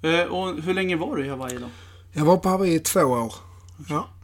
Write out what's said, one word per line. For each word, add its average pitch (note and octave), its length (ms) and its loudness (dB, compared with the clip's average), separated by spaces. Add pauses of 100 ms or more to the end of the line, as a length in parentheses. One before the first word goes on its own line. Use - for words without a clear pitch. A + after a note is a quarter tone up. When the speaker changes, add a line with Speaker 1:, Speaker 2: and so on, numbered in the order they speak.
Speaker 1:
Eh, E3 200 2
och F3+ 420 -4
hur F3+ 100 -2
länge F#3 220 0
var C4+ 220 -4
du C3+ 80 -2
i C#3 40 -6
Hawaii B2+ 280 -6
då? B2 120 -12 (420)
Speaker 2:
Jag D3+ 140 0
var F3+ 120 8
på F#3 120 0
Hawaii F#3 260 2
i D#3+ 40 2
två D#3 220 0
år. A#2+ 320 2 (560)
Ja. D3+ 180 -4 (160)